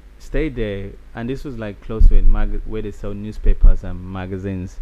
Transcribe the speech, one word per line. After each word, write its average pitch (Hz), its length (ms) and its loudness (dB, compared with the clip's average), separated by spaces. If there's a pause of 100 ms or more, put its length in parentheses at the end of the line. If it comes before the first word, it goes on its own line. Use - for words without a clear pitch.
(200)
stay 147 300 -4
there. 101 420 -8 (240)
And 117 140 -8
this 139 140 -8
was, 131 140 -12
like, 107 240 -12
close 110 280 2
to - 80 6
a 104 40 6
mag-, 107 440 4
where 110 160 -8
they 104 100 -8
sell 101 220 -10
newspapers 104 720 4
and 90 280 -10
magazines. 95 720 -8